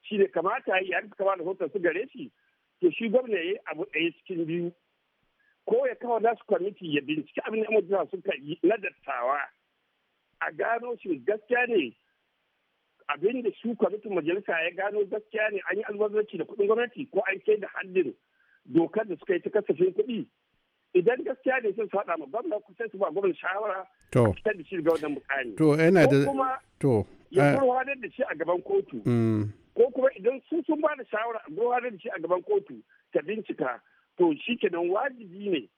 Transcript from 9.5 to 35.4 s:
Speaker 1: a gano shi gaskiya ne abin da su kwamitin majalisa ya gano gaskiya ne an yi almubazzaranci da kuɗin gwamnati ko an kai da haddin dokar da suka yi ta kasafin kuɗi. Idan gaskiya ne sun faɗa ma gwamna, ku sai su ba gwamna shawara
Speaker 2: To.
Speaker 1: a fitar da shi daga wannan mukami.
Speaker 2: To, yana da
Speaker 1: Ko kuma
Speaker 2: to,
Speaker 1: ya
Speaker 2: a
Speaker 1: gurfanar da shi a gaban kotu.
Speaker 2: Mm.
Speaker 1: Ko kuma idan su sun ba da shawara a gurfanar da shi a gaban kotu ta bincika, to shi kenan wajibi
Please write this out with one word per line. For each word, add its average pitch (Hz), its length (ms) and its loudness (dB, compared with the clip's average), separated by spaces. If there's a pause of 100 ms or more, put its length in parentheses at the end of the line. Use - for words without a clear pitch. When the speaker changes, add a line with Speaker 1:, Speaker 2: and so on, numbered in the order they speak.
Speaker 1:
a 160 120 -2
gano 233 500 -2
shi 180 200 -2
gaskiya 214 460 0
ne 165 260 0 (1120)
abin 190 340 0
da 220 80 0 (120)
su 233 140 -2
kwamitin 208 380 -2
majalisa 170 460 -2
ya 170 100 -2
gano 202 340 -2
gaskiya 214 480 -4
ne 196 80 -4 (100)
an 190 80 -2
yi 220 60 -4
almubazzaranci 208 540 -2
da 156 60 -4
kuɗin - 220 0
gwamnati 226 440 0
ko 196 200 0
an 190 160 -4
kai 214 100 4
da - 180 -8
haddin 185 400 -2 (520)
dokar 165 400 2
da 180 100 -6
suka - 180 -2
yi 175 60 0
ta 170 100 -6
kasafin 214 440 0
kuɗi. 247 320 -2 (680)
Idan 226 300 4
gaskiya 262 380 -2
ne 214 120 0
sun 214 140 -4
faɗa 180 300 -2
ma 151 80 -10
gwamna, 233 400 -4
ku 185 120 -20
sai 226 120 -6
su 190 80 -14
ba 190 120 0
gwamna 185 240 -2
shawara 190 520 -6 (240)
Speaker 2:
To. 123 160 4
Speaker 1:
a 101 80 2
fitar 214 240 -2
da 156 60 -14
shi - 120 -8
daga 165 140 2
wannan 151 240 0
mukami. 131 420 -4
Speaker 2:
To, 151 220 6
yana 165 320 8
da 143 140 6
Speaker 1:
Ko 277 80 2
kuma 269 260 0 (220)
Speaker 2:
to, 113 260 4 (240)
Speaker 1:
ya - 140 4 (100)
Speaker 2:
a - 40 2
Speaker 1:
gurfanar 262 440 2
da 202 80 -10
shi - 120 -4
a 196 120 -2
gaban 170 280 -2
kotu. 156 440 -2
Speaker 2:
Mm. 113 420 2 (260)
Speaker 1:
Ko 240 200 4
kuma 262 140 2 (100)
idan 247 320 -2
su 320 160 0
sun 302 140 0
ba 302 180 2
da 254 80 -12
shawara 226 400 -4
a 151 40 -18
gurfanar 240 400 0
da 202 80 -14
shi 214 120 -10
a 190 100 -8
gaban 175 220 0
kotu 170 400 -2 (300)
ta 170 100 2
bincika, 147 580 -6 (380)
to 170 160 4 (100)
shi 240 120 -2
kenan 175 360 0
wajibi 208 580 -4